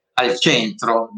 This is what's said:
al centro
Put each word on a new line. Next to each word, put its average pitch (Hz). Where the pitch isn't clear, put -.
al 123
centro 113